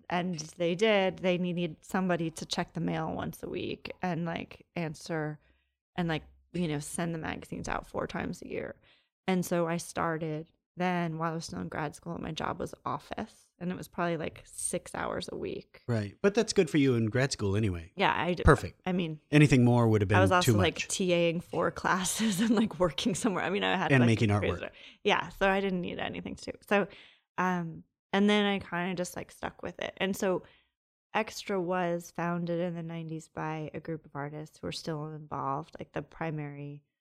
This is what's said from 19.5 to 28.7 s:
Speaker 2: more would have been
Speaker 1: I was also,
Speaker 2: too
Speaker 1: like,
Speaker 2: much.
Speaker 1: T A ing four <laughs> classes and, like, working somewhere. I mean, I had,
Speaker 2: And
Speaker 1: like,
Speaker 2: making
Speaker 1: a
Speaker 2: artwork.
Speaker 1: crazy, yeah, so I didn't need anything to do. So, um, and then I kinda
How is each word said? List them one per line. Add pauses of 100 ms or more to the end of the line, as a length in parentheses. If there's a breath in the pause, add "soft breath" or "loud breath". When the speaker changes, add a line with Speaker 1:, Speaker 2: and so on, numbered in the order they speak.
Speaker 2:
more
would
have
been
Speaker 1:
I
was
also,
Speaker 2:
too
Speaker 1:
like,
Speaker 2:
much.
Speaker 1:
T
A
ing
four
<laughs>
classes
and,
like,
working
somewhere.
I
mean,
I
had,
Speaker 2:
And
Speaker 1:
like,
Speaker 2:
making
Speaker 1:
a
Speaker 2:
artwork.
Speaker 1:
crazy, (360 loud breath)
yeah,
so
I
didn't
need
anything
to
do. (100)
So, (520 loud breath)
um, (300)
and
then
I
kinda